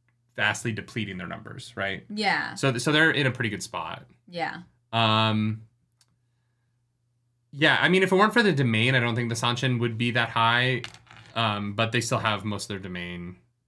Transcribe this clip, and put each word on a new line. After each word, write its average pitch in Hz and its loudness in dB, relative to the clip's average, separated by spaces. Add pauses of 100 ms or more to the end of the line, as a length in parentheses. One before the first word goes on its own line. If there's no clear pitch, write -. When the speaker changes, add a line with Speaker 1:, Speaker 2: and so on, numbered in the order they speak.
(360)
Speaker 1:
vastly 107 -2
depleting 101 -8
their 90 -8
numbers, - -14
right? 95 -4
Speaker 2:
Yeah. 190 -2
Speaker 1:
So - 0
th-, 123 -2
so 156 2
they're 156 6
in 143 2
a 127 2
pretty 113 -4
good 98 -6
spot. 82 -10 (220)
Speaker 2:
Yeah. 170 -8 (360)
Speaker 1:
Um, 110 2 (1900)
yeah, 139 4
I 147 4
mean, 185 4
if 180 2
it 185 6
weren't 208 6
for 240 4
the 202 4
domain, 127 2
I 131 4
don't 117 0
think 117 -2
the 117 -4
Sanshin 120 0
would 117 -2
be 120 0
that 117 0
high, 117 2 (520)
um, 104 -2
but 113 0
they 120 0
still 117 -2
have 107 -2
most 104 -4
of - -10
their 101 -8
domain. 87 -10 (300)